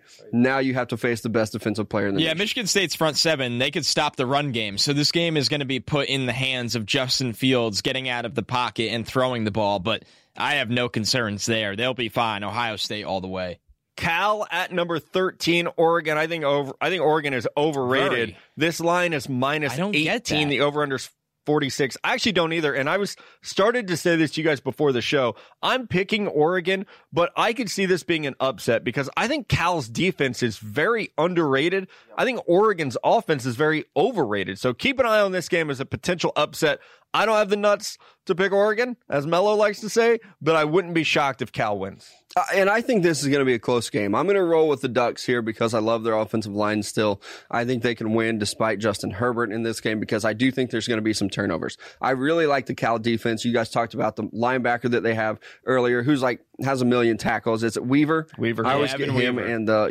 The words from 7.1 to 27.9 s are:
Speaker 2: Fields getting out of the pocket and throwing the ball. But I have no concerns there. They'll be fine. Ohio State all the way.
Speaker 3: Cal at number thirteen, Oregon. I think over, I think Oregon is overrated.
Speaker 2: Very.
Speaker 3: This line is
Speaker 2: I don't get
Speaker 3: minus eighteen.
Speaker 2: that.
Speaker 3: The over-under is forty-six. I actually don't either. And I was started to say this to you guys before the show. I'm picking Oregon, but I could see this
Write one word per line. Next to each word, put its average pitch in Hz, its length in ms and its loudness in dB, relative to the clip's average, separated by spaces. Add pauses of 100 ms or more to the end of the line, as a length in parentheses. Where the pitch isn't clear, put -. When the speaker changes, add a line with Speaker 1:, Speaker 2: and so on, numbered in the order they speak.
Speaker 2:
Fields 117 480 2
getting 131 280 -4
out 120 160 -4
of 110 100 -8
the 113 80 -2
pocket 120 480 -2
and 113 160 -4
throwing 127 360 0
the 107 80 0
ball. 101 280 0
But 104 240 -4 (340)
I 135 180 2
have 131 140 0
no 123 180 0
concerns 110 580 -2
there. 110 300 0
They'll 123 180 -2
be 117 160 -4
fine. 110 340 -2
Ohio 110 320 -4
State 101 300 -6
all 92 160 -4
the 95 60 -8
way. 92 320 -6 (380)
Speaker 3:
Cal 196 540 -2
at 170 200 -4
number 170 280 -2
thirteen, 170 680 -2 (100)
Oregon. 160 400 2
I 156 100 0
think 165 160 -4
over, 143 360 0
I 151 100 0
think 180 120 0
Oregon 151 320 2
is 120 140 -2 (100)
overrated. 135 720 0
Speaker 2:
Very. 92 80 -16 (200)
Speaker 3:
This 156 220 0
line 170 340 2
is 143 120 -4
Speaker 2:
I - 40 -10
don't 143 640 -2
get 147 140 2
Speaker 3:
minus 180 100 0
eighteen. 151 340 -2
Speaker 2:
that. 139 60 0
Speaker 3:
The 117 60 0
over-under 143 360 0
is - 120 -10 (360)
forty-six. 147 580 0
I 196 100 0
actually 240 180 0
don't 165 220 0
either. 151 200 0
And 135 160 0
I 180 80 0
was 202 180 -4 (260)
started 226 460 0
to 175 100 -2
say 170 180 2
this 160 160 2
to 160 100 -4
you 156 60 0
guys 147 120 2
before 139 320 0
the 120 100 2
show. 123 340 0 (260)
I'm 233 260 -2
picking 196 400 -2
Oregon, 180 580 0 (280)
but 170 240 2
I 202 160 2
could 226 160 -4
see 196 160 0
this 180 180 0